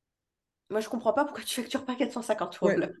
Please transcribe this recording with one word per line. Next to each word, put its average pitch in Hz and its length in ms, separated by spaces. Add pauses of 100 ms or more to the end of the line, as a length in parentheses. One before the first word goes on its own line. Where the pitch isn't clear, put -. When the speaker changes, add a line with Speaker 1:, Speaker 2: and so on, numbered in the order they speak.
(680)
Speaker 1:
moi, 214 100
je 220 100
comprends 226 240
pas 277 120
pourquoi - 180
tu - 160
factures 262 260
pas 247 100
quatre 233 160
cent 240 100
cinquante 214 360
euros 190 100
Speaker 2:
Ouais. 190 80
Speaker 1:
de 170 60
l'heure. 170 200